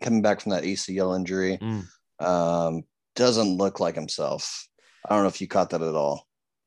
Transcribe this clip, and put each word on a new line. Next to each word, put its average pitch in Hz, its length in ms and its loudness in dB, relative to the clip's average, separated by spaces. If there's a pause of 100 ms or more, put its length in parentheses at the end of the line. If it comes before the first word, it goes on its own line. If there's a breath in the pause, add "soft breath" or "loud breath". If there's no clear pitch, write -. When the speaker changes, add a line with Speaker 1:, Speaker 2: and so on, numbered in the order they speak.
Speaker 1:
coming 113 220 2
back 104 180 2
from - 80 -6
that 85 160 0
A 95 80 -2
C 92 240 -6
L 92 160 2
injury. 92 480 -2
Speaker 2:
Mm. 107 240 -4 (340 loud breath)
Speaker 1:
Um, 85 640 0 (320)
doesn't 113 420 2
look 98 220 0
like 85 140 0
himself. 76 760 -6 (400 soft breath)
I 104 60 0
don't 101 120 4
know 95 40 4
if - 100 -4
you 95 80 -6
caught 90 220 2
that 82 140 -2
at 80 100 0
all. 71 320 0 (420)